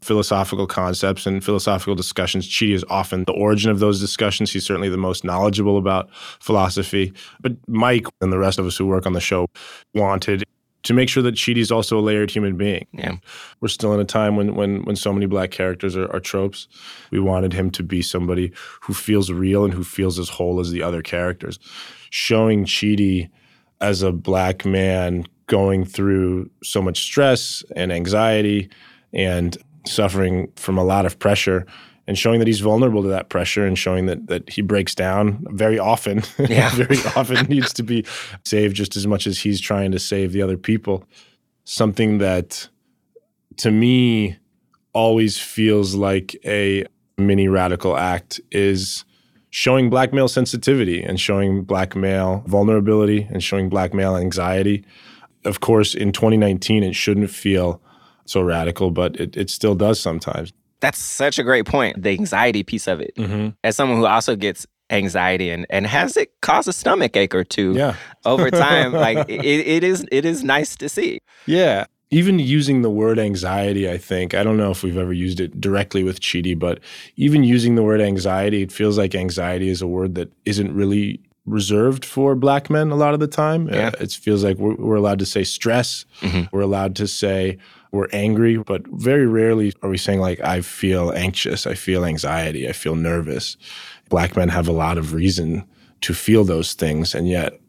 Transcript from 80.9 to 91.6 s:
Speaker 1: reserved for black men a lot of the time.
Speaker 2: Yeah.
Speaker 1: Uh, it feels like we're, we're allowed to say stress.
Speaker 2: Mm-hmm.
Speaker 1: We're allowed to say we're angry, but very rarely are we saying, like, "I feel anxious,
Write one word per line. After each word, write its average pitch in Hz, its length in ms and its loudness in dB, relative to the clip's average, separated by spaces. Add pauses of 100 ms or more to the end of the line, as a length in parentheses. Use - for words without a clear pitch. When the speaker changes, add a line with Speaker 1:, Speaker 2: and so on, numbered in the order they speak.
Speaker 1:
reserved 107 600 2
for 135 300 2
black 139 340 2
men 151 220 2
a 143 40 0
lot 147 180 4
of 151 60 0
the 151 80 0
time. 156 400 0
Speaker 2:
Yeah. 104 200 0
Speaker 1:
Uh, - 160 -6
it 107 80 -6
feels 104 320 0
like 95 140 2
we're, 101 180 0
we're 107 200 0
allowed 101 240 2
to 95 60 -2
say 98 180 -2
stress. - 600 -2 (160)
Speaker 2:
Mm-hmm. 90 340 -2
Speaker 1:
We're 98 60 0
allowed 98 360 -2
to 104 100 -2
say 95 500 -2 (340)
we're 101 220 -2
angry, 110 440 2
but 98 300 -4
very 131 380 2
rarely 110 560 2
are 98 80 -4
we 95 80 -2
saying, 98 220 0
like, 92 220 -2
"I 90 200 -2
feel 90 520 -2
anxious, - 520 -4